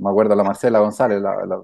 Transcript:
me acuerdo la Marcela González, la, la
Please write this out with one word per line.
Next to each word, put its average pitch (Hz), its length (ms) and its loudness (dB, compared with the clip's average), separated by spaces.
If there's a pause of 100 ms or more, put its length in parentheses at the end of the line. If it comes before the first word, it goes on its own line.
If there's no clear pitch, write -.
me 98 100 -2
acuerdo 104 240 2
la 101 100 2
Marcela 107 360 0
González, 107 400 0
la, 98 260 -4
la 95 180 -8